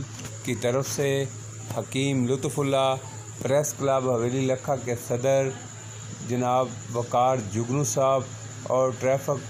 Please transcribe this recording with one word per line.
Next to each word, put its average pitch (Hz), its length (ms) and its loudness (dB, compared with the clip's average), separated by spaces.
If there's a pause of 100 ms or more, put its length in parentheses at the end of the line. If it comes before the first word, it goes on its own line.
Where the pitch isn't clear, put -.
(440)
की 127 120 0
तरफ 123 320 0
से 143 200 0 (680)
हकीम 131 500 0
लुत्फुल्ला, 135 680 2 (480)
प्रेस 143 360 2
क्लब 135 320 2
हवेली 123 360 2
लखा 131 380 0
के 120 140 -2
सदर 135 540 2 (760)
जनाब 123 420 2 (220)
वकार 123 480 2 (140)
जुगनू 123 320 0
साहब 135 400 2 (440)
और 127 300 4
ट्रैफिक 131 500 0